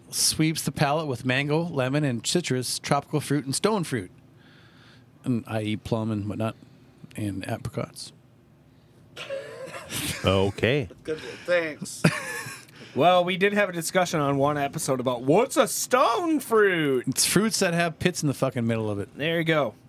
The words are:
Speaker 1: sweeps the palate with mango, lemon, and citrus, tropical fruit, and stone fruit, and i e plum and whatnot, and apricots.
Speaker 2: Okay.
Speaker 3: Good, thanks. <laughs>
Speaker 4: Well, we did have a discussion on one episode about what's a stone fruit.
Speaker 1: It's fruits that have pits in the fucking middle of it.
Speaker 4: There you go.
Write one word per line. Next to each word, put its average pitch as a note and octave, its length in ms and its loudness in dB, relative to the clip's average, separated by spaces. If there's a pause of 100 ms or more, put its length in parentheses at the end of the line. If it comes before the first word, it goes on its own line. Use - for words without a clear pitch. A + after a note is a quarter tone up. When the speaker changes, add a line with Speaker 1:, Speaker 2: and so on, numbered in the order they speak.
(100)
Speaker 1:
sweeps - 500 0
the C#3+ 120 -4
palate D3+ 340 0
with B2+ 180 -4
mango, C#3+ 380 2
lemon, C#3+ 420 0
and A#2+ 220 -2
citrus, C3 520 -2
tropical C#3+ 420 0
fruit, C#3+ 260 -2
and C3+ 80 -4
stone G3+ 300 2
fruit, G2+ 260 -4 (1120)
and A#2+ 220 -2
i A2 160 -4
e G#2+ 140 -2
plum A2 340 -2
and G#2 180 -4
whatnot, G#2+ 260 -4 (640)
and G2 320 -6
apricots. - 640 -8 (2000)
Speaker 2:
Okay. G2+ 640 2 (160)
Speaker 3:
Good, D#3 140 -6 (280)
thanks. D#3+ 640 -2
<laughs> - 40 2 (800)
Speaker 4:
Well, F3 300 6
we F#3 140 0
did G3 160 2
have G3+ 160 2
a F3+ 40 -8
discussion E3+ 460 0
on C#3 180 2
one C#3+ 220 2
episode C#3 400 -2
about B2 240 -2
what's F#3 340 4
a A3+ 120 4
stone D#4+ 720 2
fruit. E3+ 680 2
Speaker 1:
It's - 180 0
fruits G#3 360 2
that F3 120 2
have E3+ 280 0
pits F3+ 220 -2
in D#3 40 0
the C3 80 2
fucking B2 320 -2
middle A2 240 0
of G2+ 80 -4
it. - 180 -8
Speaker 4:
There E3 220 -2
you D#3+ 60 0
go. D3+ 300 2 (140)